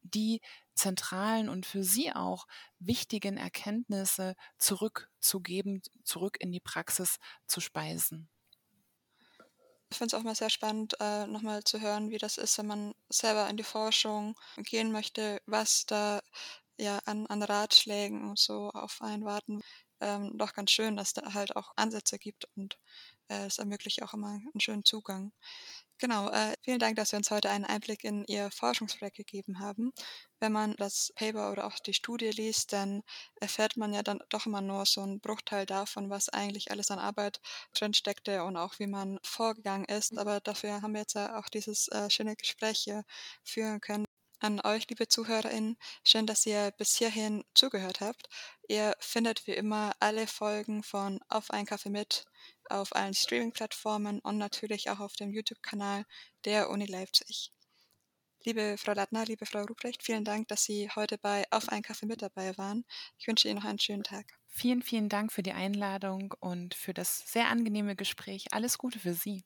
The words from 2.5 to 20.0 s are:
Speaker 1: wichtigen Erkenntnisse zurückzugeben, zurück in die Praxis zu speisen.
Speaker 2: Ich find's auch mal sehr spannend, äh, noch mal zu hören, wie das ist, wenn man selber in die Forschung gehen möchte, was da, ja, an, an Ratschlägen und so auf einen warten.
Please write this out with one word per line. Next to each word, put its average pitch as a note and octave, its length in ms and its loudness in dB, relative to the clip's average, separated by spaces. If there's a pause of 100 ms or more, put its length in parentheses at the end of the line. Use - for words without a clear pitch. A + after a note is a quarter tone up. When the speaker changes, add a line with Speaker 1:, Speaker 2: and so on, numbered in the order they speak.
Speaker 1:
wichtigen G3+ 580 -2
Erkenntnisse G3 1000 -2 (220)
zurückzugeben, F#3+ 1200 0 (220)
zurück F#3 360 -2
in F3+ 140 -4
die F3 80 -4
Praxis - 560 -2 (300)
zu - 120 0
speisen. D#3+ 720 -4 (1700)
Speaker 2:
Ich - 20 -4
find's A#3 160 0
auch A3+ 100 0
mal A3 120 0
sehr A3 140 0
spannend, A3 500 0
äh, G#3 280 0
noch G#3+ 140 -4
mal G#3+ 220 -2
zu - 160 2
hören, G#3+ 300 0
wie A3 80 -4
das G#3+ 200 -2
ist, - 200 2
wenn G#3 100 -4
man G#3 260 -4 (160)
selber G#3+ 400 4
in G#3 80 -2
die A3 60 -4
Forschung G#3+ 720 2 (220)
gehen A3+ 340 0
möchte, G#3+ 540 -2
was G#3+ 400 4
da, G#3 360 2 (560)
ja, G3+ 280 0
an, G#3+ 220 -2
an G#3 160 0
Ratschlägen G#3 840 4
und G#3 100 -4
so G#3 320 2
auf - 300 -8
einen G#3+ 240 -4
warten. G#3 360 -4 (400)